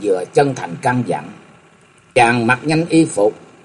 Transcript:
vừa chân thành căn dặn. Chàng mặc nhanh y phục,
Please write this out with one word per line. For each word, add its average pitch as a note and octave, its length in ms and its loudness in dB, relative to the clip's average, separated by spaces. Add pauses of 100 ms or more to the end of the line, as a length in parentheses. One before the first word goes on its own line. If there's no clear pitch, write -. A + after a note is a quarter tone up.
vừa F#2 220 -2 (100)
chân C#3+ 220 2
thành E2+ 260 -12
căn B2 240 0
dặn. D2+ 180 -6 (880)
Chàng A#2+ 340 2
mặc B2+ 160 2
nhanh D#3+ 260 0
y D#3+ 160 4
phục, G#2+ 280 0 (320)